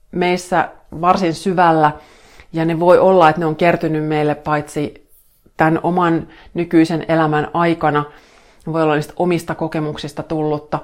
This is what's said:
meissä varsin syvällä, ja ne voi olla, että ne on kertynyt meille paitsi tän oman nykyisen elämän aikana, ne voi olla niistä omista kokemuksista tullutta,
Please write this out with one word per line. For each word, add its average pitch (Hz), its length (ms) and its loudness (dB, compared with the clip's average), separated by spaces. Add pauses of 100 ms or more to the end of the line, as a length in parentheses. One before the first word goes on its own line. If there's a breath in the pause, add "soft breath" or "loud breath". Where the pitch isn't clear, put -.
(100)
meissä 180 580 -2 (320)
varsin 180 340 2
syvällä, 165 580 2 (600 loud breath)
ja 160 120 -2
ne 165 160 -2
voi 175 180 6
olla, 180 300 6
että 156 120 2
ne 165 60 -2
on 156 100 -2
kertynyt 165 480 0
meille 151 300 0
paitsi 147 720 -6 (480)
tän 160 260 2
oman 170 460 0 (260 loud breath)
nykyisen 165 540 0
elämän 151 460 0
aikana, 165 500 0 (640 loud breath)
ne 160 60 -8
voi 160 100 -2
olla 156 120 2
niistä 151 220 -4
omista 170 380 -2
kokemuksista 156 680 -8
tullutta, 151 600 -6